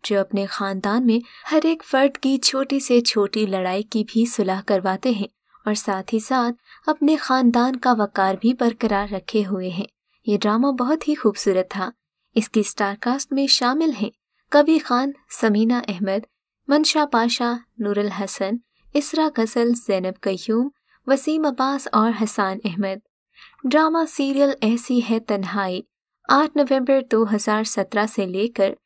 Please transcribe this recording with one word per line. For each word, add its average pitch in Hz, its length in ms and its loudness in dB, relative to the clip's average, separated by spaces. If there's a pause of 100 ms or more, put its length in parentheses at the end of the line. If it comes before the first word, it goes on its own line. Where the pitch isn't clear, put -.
जो 202 160 0
अपने 196 260 -2
खानदान 202 580 -2
में 233 180 2 (240)
हर 311 200 2
एक 320 160 0
फर्द 277 340 2
की 269 220 0
छोटी 269 420 -2
से 240 200 4
छोटी 214 460 0
लड़ाई 190 360 -2
की 214 220 -2
भी 226 220 0
सुलह 190 340 -2
करवाते 196 520 0
हैं 202 160 -4 (380)
और 214 80 0
साथ 190 380 -4
ही 220 80 0
साथ 240 320 0 (360)
अपने 302 280 2
खानदान 254 580 2
का 247 180 2
वकार 202 440 0
भी 226 180 2
बरकरार 220 540 0
रखे 208 340 -2
हुए 185 280 -4
हैं। 175 160 -6 (400)
ये 208 120 4
ड्रामा 226 320 2
बहुत 262 380 -2
ही 302 60 0
खूबसूरत 202 500 0
था। 190 260 -6 (460)
इसकी 220 260 2
स्टार 202 400 -2
कास्ट 269 300 -4
में 277 140 0
शामिल 277 440 2
हैं 202 200 -4 (420)
कबीर 311 300 6
खान, 262 300 0 (180)
समीना 226 580 2
अहमद, 196 380 -4 (420)
मंशा 302 360 2
पाशा, 240 540 -2 (220)
नूरुल 208 280 -2
हसन, 196 500 -4 (360)
इसरा 302 340 0
गजल, 233 460 0
जैनब 185 480 -2
कय्यूम, 220 480 -2 (360)
वसीम 302 420 0
अब्बास 269 460 -2
और 220 180 2
हसान 214 520 -4
अहमद। 190 360 -4 (640)
ड्रामा 320 380 2
सीरियल 277 580 0
ऐसी 233 380 0
है 226 200 0
तन्हाई। 190 640 -4 (440)
आठ 302 280 2
नवंबर 269 540 2
दो 220 140 4
हज़ार 214 400 0
सत्रह 208 420 -2
से 208 200 -4
लेकर 196 600 -2